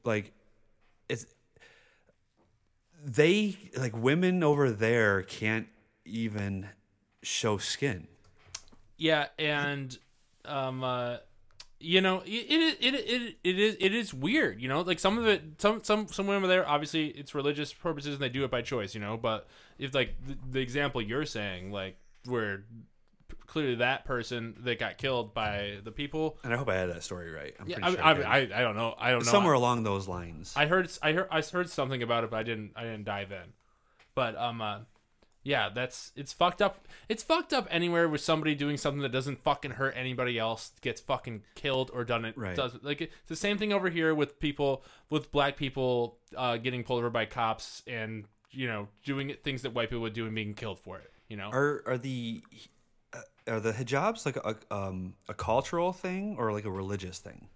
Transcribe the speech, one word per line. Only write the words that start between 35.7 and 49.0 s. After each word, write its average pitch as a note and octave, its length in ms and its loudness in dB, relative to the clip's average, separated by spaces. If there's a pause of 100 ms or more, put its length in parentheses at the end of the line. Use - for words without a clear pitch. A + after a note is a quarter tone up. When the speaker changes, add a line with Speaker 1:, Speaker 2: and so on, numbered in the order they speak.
Speaker 2:
it's C#3+ 160 -8
fucked F3+ 300 2
up. - 260 0 (220)
It's A3+ 120 -2
fucked D#4+ 300 0
up B3+ 180 0
anywhere E3+ 380 2
with D3+ 140 0
somebody D#3 320 2
doing C#3+ 240 0
something C#3+ 240 0
that C3 100 0
doesn't C3 320 -2
fucking C#3+ 280 0
hurt C3 220 0
anybody B2 440 -2
else, A2 420 -2
gets A#2+ 220 -4
fucking B2 400 -4 (120)
killed C3 380 0
or B2 100 -4
done A#2 220 0
it. A2+ 140 -6
Speaker 1:
Right. F#2 180 -4
Speaker 2:
Does, B2 240 -4
like, C#3+ 220 -4
it's D#3 100 -8 (140)
the D#3+ 100 -6
same G#3 220 0
thing G#3 120 0
over F#3+ 200 2
here D#3+ 240 4
with D3 260 0
people, C#3 460 0 (240)
with D3 200 -2
black C#3+ 280 2
people, B2+ 580 0 (180)
uh, A#2+ 220 0
getting B2 260 -2
pulled B2 180 0
over A#2+ 100 0
by A2 160 0
cops - 600 -2
and, A2 380 -8 (280)
you C3 140 -6
know, G#2 220 -4 (160)